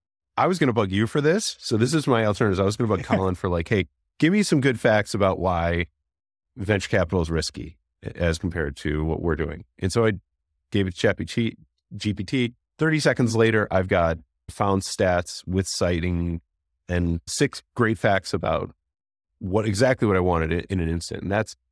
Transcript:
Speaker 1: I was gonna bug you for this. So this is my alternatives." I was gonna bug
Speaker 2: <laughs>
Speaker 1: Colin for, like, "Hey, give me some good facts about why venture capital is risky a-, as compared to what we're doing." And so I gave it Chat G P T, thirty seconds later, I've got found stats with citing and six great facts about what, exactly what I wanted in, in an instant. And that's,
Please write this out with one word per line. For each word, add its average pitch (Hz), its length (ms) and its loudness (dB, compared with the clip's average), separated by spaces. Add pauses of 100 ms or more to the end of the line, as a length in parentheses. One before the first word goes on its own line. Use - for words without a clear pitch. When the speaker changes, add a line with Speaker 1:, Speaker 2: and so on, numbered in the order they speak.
(360)
Speaker 1:
I 131 120 2
was 180 120 -2
gonna 131 140 2
bug 104 180 0
you 104 160 2
for 151 140 -2
this. 165 400 0
So - 160 -2
this 127 160 2
is 151 120 0
my 117 200 2
alternatives." 104 340 2
I 98 40 2
was 101 120 0
gonna 117 140 -2
bug 101 140 0
Speaker 2:
<laughs> - 20 -14
Speaker 1:
Colin 95 300 0
for, - 120 -6
like, 85 220 -2
"Hey, 98 180 2 (320)
give 160 140 4
me 214 100 2
some 156 160 2
good 127 220 2
facts 107 320 2
about 98 260 2
why 85 460 0 (720)
venture 101 320 -2
capital 92 320 2
is 82 100 -4
risky - 460 -6 (260)
a-, - 140 -12
as 85 200 0
compared 80 400 -4
to 76 280 -2
what 78 160 -2
we're 82 160 -2
doing." 76 260 -6 (160)
And 92 140 -2
so 117 120 2
I 113 60 4 (600)
gave 101 140 0
it 92 100 -6
Chat 101 300 2
G - 300 -4 (580)
P 101 120 -8
T, 123 280 -2 (300)
thirty 156 160 2
seconds 127 340 2
later, 113 380 4
I've 92 160 2
got 82 300 2 (320)
found 98 320 0
stats 90 640 -2
with 92 220 0
citing 87 720 -2 (480)
and 87 360 0
six - 380 -4 (120)
great 113 220 2
facts 98 360 0
about 82 420 -2 (640)
what, 101 260 -2
exactly 120 400 2
what 98 120 4
I - 20 2
wanted 85 320 0
in, 87 180 -2
in 95 120 0
an 82 80 0
instant. - 340 -6
And 90 80 -6
that's, 107 240 -2 (160)